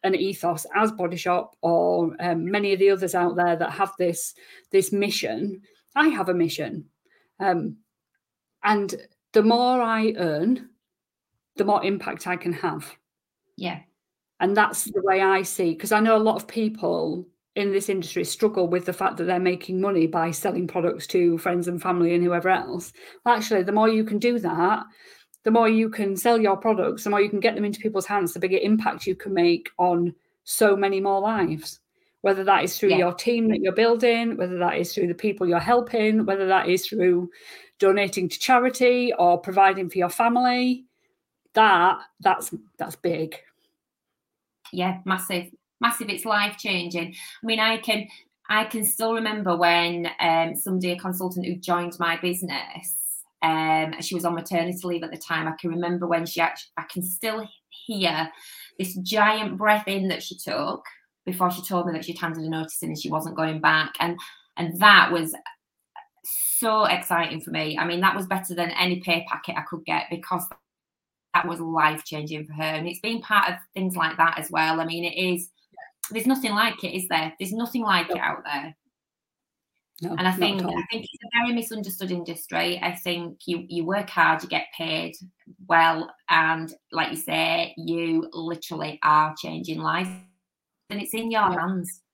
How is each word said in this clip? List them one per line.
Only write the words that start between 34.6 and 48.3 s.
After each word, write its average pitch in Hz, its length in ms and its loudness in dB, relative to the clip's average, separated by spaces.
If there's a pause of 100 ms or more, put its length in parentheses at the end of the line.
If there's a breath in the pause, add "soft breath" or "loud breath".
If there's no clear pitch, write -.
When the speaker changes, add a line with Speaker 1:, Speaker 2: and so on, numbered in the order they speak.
Speaker 1:
is 170 180 -2
through 185 140 0
the 175 60 -2
people 196 340 -2
you're 170 100 4
helping, 220 680 2
whether 196 200 0
that 190 220 4
is 185 180 2
through 180 440 2 (500 loud breath)
donating 196 480 4
to - 100 -8
charity 247 760 4
or 175 240 4
providing 190 520 2
for - 80 -4
your 175 120 0
family, 247 760 2 (680)
that, 185 440 6 (220)
that's, 180 320 2 (240)
that's 160 200 -8
big. 160 400 -4 (1400)
Speaker 2:
Yeah, 180 320 -2
massive, 180 420 -4 (340)
massive. 233 300 -2
It's 185 140 -6
life-changing. 190 880 -2 (280 loud breath)
I 226 40 -8
mean, 220 140 0
I 220 180 2
can, 214 280 -2 (420 loud breath)